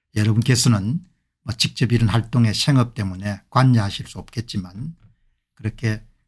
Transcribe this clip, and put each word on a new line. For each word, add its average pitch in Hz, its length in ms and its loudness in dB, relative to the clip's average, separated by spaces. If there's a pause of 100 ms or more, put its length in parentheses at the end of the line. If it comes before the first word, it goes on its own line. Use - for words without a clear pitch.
(160)
여러분께서는 110 880 2 (400)
뭐 110 120 -8
직접 - 360 -2
이런 113 180 2
활동의 113 440 2
생업 127 400 2
때문에 98 560 -6
관여하실 123 580 2
수 - 120 -14
없겠지만 107 760 -10 (580)
그렇게 107 500 -6 (240)